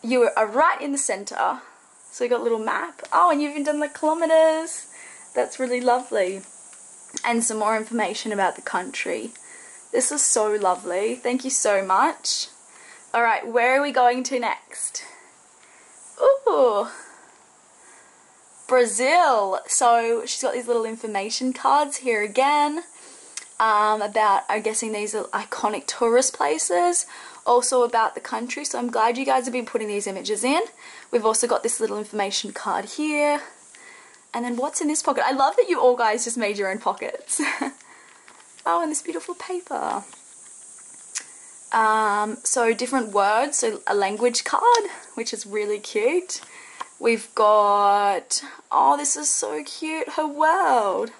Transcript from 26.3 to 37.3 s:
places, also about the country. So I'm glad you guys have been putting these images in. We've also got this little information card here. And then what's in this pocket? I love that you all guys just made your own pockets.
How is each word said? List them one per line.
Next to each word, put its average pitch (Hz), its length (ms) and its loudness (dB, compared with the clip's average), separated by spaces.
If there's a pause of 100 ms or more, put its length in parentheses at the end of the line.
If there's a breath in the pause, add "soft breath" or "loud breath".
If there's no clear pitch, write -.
places, 349 720 0 (400 loud breath)
also 247 380 4
about 233 320 0
the - 40 -12
country. 247 460 -8
So 240 140 -6
I'm 240 100 -4
glad 233 260 2
you 269 100 -4
guys 262 200 2
have 247 80 -6
been 240 140 -4
putting 214 200 -4
these 208 200 -4
images 202 360 -4
in. 285 180 2 (500 loud breath)
We've 220 140 0
also 220 200 2
got 233 160 0
this - 180 -4
little 208 200 -4
information 202 520 -6
card 202 340 -4
here. 294 560 -2 (920 loud breath)
And 233 100 -6
then 240 140 -4
what's 294 240 -4
in 311 60 0
this 302 160 -2
pocket? - 200 0
I 269 100 0
love 277 240 2
that 415 120 4
you 339 100 2
all 247 160 6
guys 226 280 0
just 233 140 -6
made 208 200 -2
your 196 140 -2
own 214 80 -6
pockets. - 680 -4